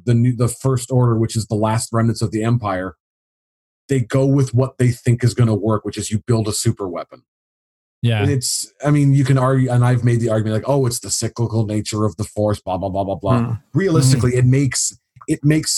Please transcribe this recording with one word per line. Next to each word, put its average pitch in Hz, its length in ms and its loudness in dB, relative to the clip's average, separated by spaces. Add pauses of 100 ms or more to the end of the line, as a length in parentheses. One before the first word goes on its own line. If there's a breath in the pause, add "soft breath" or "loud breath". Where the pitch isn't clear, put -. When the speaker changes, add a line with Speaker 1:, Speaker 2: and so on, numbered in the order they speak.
Speaker 1:
the 117 80 2
new, 120 220 2
the 117 120 0
First 127 440 -4
Order, 123 260 2
which 113 180 -2
is 107 120 -4
the 110 80 -4
last 110 360 -2
remnants 113 300 0
of 104 100 -4
the 110 120 -4
Empire. 101 520 -2 (920)
They 135 100 0
go 135 260 0
with 139 280 2
what 131 240 0
they 123 140 2
think 120 320 0
is 117 100 2
gonna 113 220 2
work, 104 280 -2
which 104 140 -8
is 104 120 -8
you 107 160 -2
build 110 220 0
a 104 60 -4
super 101 340 -4
weapon. 78 360 -12 (760)
Speaker 2:
Yeah. 113 220 2
Speaker 1:
And 104 80 2
it's, - 400 -4 (120)
I 143 60 0
mean, 143 240 4
you 139 100 4
can 131 140 2
argue, 131 320 2
and 123 160 4
I've 123 180 2
made 117 180 2
the 117 80 0
argument, 110 340 0
like, 120 60 -8
"Oh, 139 180 2
it's 117 120 -4
the - 120 -10
cyclical 110 560 -2
nature 107 380 -4
of 104 120 -4
the 107 60 -4
Force, 104 360 -2
blah, 92 180 -6
blah, 95 120 -4
blah, 98 140 -4
blah, 98 120 -4
blah." 117 280 0
Speaker 3:
Hmm. 117 100 -4 (200)
Speaker 1:
Realistically, 131 580 2
Speaker 2:
Mm-hmm. 123 80 0
Speaker 1:
it 127 60 2
makes, 131 520 0 (300)
it 156 160 -4
makes 156 340 0